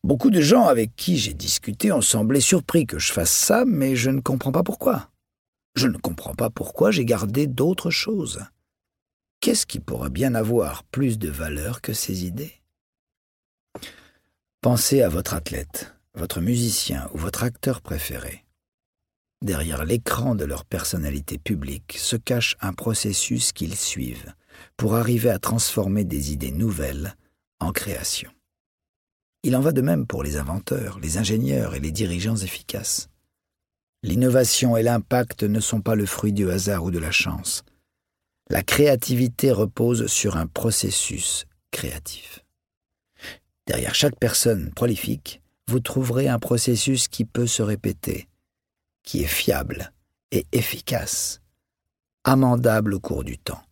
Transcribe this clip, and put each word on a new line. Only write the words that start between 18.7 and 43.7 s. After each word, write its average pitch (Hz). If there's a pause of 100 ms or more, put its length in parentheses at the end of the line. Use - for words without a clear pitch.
Derrière 76
l'écran 117
de 80
leur 71
personnalité 73
publique 69
se -
cache 117
un 98
processus 113
qu'ils 90
suivent 62 (440)
pour 110
arriver 117
à 95
transformer 104
des 73
idées 65
nouvelles 80 (420)
en -
création. - (1120)
Il 127
en -
va 151
de 131
même 139
pour -
les 73
inventeurs, -
les 78
ingénieurs 98
et 67
les 78
dirigeants 98
efficaces. - (920)
L'innovation 123
et 113
l'impact 120
ne 107
sont 104
pas 113
le 104
fruit 104
du 98
hasard 92
ou 92
de 85
la 80
chance. - (840)
La -
créativité 131
repose 113
sur 87
un 80
processus - (240)
créatif. - (1300)
Derrière -